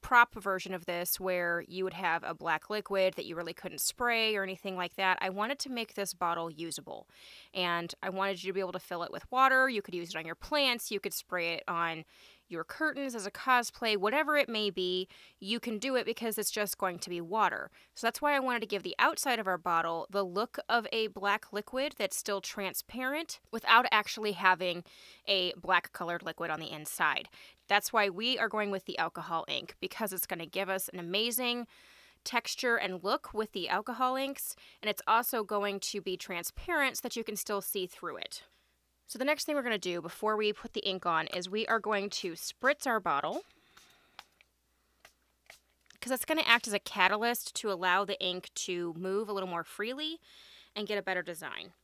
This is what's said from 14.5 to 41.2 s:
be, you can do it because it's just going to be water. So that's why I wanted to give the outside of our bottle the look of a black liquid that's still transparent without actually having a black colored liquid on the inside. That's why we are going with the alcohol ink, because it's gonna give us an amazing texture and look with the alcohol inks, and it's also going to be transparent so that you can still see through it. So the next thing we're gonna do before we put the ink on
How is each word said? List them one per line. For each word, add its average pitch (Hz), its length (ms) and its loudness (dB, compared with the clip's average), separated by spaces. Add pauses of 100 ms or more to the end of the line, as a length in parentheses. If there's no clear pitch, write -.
be, 180 360 0 (320)
you 214 220 -2
can 226 180 -4
do 254 200 0
it 226 80 0
because 226 320 -2
it's 214 120 0
just 208 280 -2
going 180 200 -2
to 175 120 -10
be 175 100 -2
water. 175 500 2 (240)
So - 140 0
that's 233 140 0
why 294 160 4
I - 20 6
wanted 247 220 0
to 214 60 -6
give 196 160 -2
the 180 140 -4
outside 269 400 4
of 214 100 0
our 180 100 2
bottle 165 520 2
the 196 140 2
look 190 340 -2 (120)
of 226 240 4
a 220 140 2
black 202 440 0
liquid 254 460 -2
that's 202 180 0
still 202 240 0
transparent 254 1040 -6 (100)
without - 400 8
actually 214 400 2
having 180 540 2 (420)
a 185 300 2
black 175 340 2
colored 170 320 -4
liquid 165 260 -6
on 160 120 -4
the 160 100 -10
inside. 156 560 0 (400)
That's 202 240 2
why 208 160 4
we 220 320 -2
are 226 80 2
going 208 240 0
with 190 140 -4
the - 120 -8
alcohol 165 520 -2
ink, 131 320 -4
because 196 320 -6
it's 180 120 -6
gonna 170 200 -6
give 185 240 -4
us 190 180 -2
an - 120 -10
amazing 233 680 -2 (560)
texture - 540 0
and 185 260 -4
look 226 300 -2
with 214 180 -2
the 175 160 -4
alcohol 247 480 0
inks, 269 400 -4 (260)
and 208 80 -2
it's 208 160 -4
also 226 380 2
going 202 380 -2
to - 180 -4
be 185 160 -4
transparent 254 800 -2
so - 80 -6
that - 140 -4
you 226 80 -4
can 214 100 -6
still 202 240 -2
see 190 260 -2
through 170 300 -8
it. - 280 -10 (680)
So - 80 -10
the 233 60 -2
next 294 220 0
thing 302 100 -2
we're 277 80 0
gonna 233 140 0
do 175 240 -2
before 214 340 0
we 214 160 2
put - 220 -8
the - 120 -4
ink 190 200 -2
on 160 220 2